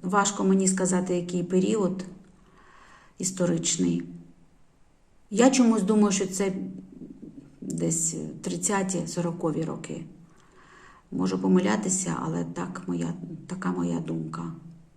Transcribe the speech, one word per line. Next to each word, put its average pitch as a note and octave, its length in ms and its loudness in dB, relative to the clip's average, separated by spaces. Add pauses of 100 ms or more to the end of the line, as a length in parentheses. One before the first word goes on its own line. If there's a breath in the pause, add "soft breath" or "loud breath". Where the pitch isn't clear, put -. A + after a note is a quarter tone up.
важко G3 420 2
мені F#3+ 240 6
сказати, F3+ 480 2
який F3 280 -2
період F#3 600 2 (1120 loud breath)
історичний. E3 880 0 (1300)
Я A3+ 200 8
чомусь A3+ 320 6
думаю, G#3 300 6
що F#3+ 160 0
це G3 260 -2 (1080)
десь - 540 -2 (260)
тридцяті, F#3 680 -2
сорокові E3 560 -2
роки. D#3 400 -8 (1080 loud breath)
Можу F#3 280 -2
помилятися, F#3 840 2
але E3 220 -4
так - 440 -8
моя, F2 260 -2 (340)
така F2+ 240 -4
моя F2 280 -2
думка. E2 520 -6 (460)